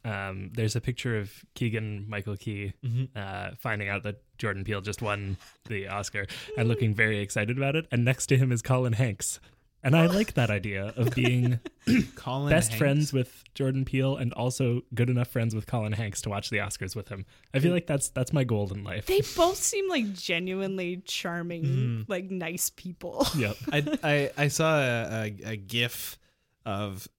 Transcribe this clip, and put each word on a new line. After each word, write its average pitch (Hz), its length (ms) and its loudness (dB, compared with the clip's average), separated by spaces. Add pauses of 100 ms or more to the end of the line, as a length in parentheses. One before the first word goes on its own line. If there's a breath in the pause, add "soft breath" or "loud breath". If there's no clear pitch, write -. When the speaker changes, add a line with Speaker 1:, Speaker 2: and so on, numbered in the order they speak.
Speaker 1:
um, 98 500 -6
there's 110 220 0
a 117 60 0
picture 120 380 -2
of 101 120 -6 (220)
Keegan-Michael 107 840 -4
Key, 101 360 -6 (100)
Speaker 2:
Mm-hmm. 127 320 -2
Speaker 1:
uh, 98 440 -6
finding 104 300 -4
out 101 140 -2
that 104 200 -6 (160)
Jordan 98 240 -2
Peele 98 180 -2
just 101 220 -6
won 101 340 -2 (280 loud breath)
the 98 240 -6
Oscar 101 360 -4 (320 loud breath)
and 113 100 2
looking 110 280 2
very 110 240 2
excited 104 380 -2
about 139 180 0
it. 160 160 -2
And 120 120 2
next 127 240 2
to 135 100 6
him 127 140 4
is 117 120 0
Colin 127 300 2
Hanks. 110 460 0 (440 soft breath)
And 135 120 6
I 165 120 8
like 196 260 2
that 120 160 4
idea 101 460 -2
of 120 180 4
being 123 460 4 (280)
Speaker 2:
<laughs> 226 280 4
Colin 135 340 -2
Speaker 1:
best 156 200 6
Speaker 2:
Hanks. 113 100 -4
Speaker 1:
friends 143 340 4
with 127 300 0 (100)
Jordan 135 320 0
Peele 135 320 2
and 120 160 -2
also 123 480 0 (140)
good 120 160 4
enough 123 160 2
friends 117 260 0
with 107 140 -4
Colin 107 260 -2
Hanks 104 300 -4
to 110 60 -4
watch 101 200 -4
the 107 80 0
Oscars 98 380 -4
with 104 140 -8
him. 101 160 -8 (280 soft breath)
I 139 60 2
feel 160 140 6
like 175 120 0
that's, 143 240 0
that's - 240 -2
my 143 100 4
goal 104 300 0
in 98 100 -6
life. 95 220 -6
Speaker 3:
They 381 160 4 (140)
both 349 220 4
seem 392 300 0
like 247 260 0
genuinely 185 920 -2
charming, 170 580 -4
Speaker 2:
Mm-hmm. 127 380 0 (100)
Speaker 3:
like, 185 200 -4
nice 175 400 -4
people. - 600 -4
<laughs> - 60 -6
Speaker 1:
Yep. 110 180 0 (160)
Speaker 2:
I, 156 320 0
I, 147 340 2
I 147 100 2
saw 160 320 2
a, 113 440 0 (220)
a, 110 60 -6
a 110 60 -4
gif 117 600 -4 (480)
of 98 420 -6 (120)